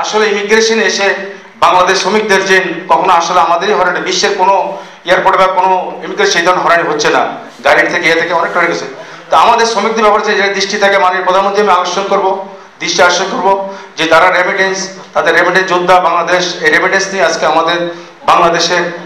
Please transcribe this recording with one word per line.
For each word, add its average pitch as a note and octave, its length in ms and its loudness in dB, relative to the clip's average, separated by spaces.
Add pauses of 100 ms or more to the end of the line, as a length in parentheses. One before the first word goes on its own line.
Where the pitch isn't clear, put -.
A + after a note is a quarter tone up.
আসলে G#3+ 260 0
ইমিগ্রেশনে G#3+ 560 2
এসে G3 240 0 (520)
বাংলাদেশ F3+ 420 2
শ্রমিকদের G3 440 0
যে F#3+ 100 4 (320)
কখনো E3+ 240 2
আসলে F3 280 2
আমাদেরই E3+ 320 0
হয়রানি, F3 280 0
বিশ্বের F3+ 380 -2
কোনো F#3 400 0 (260)
এয়ারপোর্টে F#3 340 2
বা F#3 80 4
কোনো F#3 240 0 (340)
ইমিগ্রেশন F#3 280 -2
সেই E3+ 100 0
ধরনের F3 220 2
হয়রানি E3+ 240 0
হচ্ছে D#3 220 -2
না, C3 120 0 (420)
গাড়ি D#3+ 180 4 (100)
থেকে F3 200 -2
এ - 80 2
থেকে E3+ 120 -2
অনেকটা E3+ 280 -2
হয়ে E3+ 120 0
গেছে। - 140 -6 (440)
তো - 60 2
আমাদের A3+ 300 4
শ্রমিকদের A3 380 -2
ব্যাপারে G#3 200 2
যে G3 300 0
দৃষ্টি F#3+ 240 -4
থাকে G3 200 2
মাননীয় F#3 260 0
প্রধানমন্ত্রী G3 380 0
আমি G3 100 2
আকর্ষণ F#3 400 -2
করবো, G3+ 180 0 (500)
দৃষ্টি E3 220 -2
আকর্ষণ F#3 280 2
করবো G3 220 0 (440)
যে D#3+ 100 -2
তারা E3 240 4
remittance, F#3+ 480 0 (360)
তাদের G3+ 200 0
remittance F3+ 380 2
যোদ্ধা F3+ 280 4
বাংলাদেশ, F3 420 0 (200)
এই D#3 80 0
remittance F3 420 0
নিয়ে F#3+ 120 0
আজকে D#3+ 220 -2
আমাদের E3 320 0 (480)
বাংলাদেশে F3 500 2 (300)